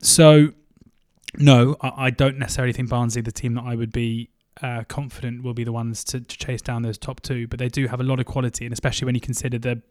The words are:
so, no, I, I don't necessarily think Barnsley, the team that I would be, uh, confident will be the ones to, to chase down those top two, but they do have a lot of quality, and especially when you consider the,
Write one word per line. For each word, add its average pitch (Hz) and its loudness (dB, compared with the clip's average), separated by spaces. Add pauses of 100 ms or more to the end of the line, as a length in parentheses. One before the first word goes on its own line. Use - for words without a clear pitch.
so, 151 10 (880)
no, 139 6
I, 131 -6
I 131 2
don't 135 0
necessarily 127 -4
think 123 -6
Barnsley, 120 -2
the 113 -8
team 120 -6
that 120 -6
I 120 -6
would 113 -4
be, 117 -4 (320)
uh, 117 -8
confident 123 -10
will 123 -6
be 117 -6
the 113 -4
ones 117 -6
to, 127 -6
to - -16
chase 123 -8
down 117 -6
those 113 -6
top - -12
two, 120 -6
but 120 -10
they 127 -4
do 131 -2
have 123 -6
a 127 -2
lot 131 -2
of 127 -4
quality, 123 -6
and 120 -8
especially 123 -4
when 123 0
you 123 -2
consider 123 -6
the, 120 -6 (100)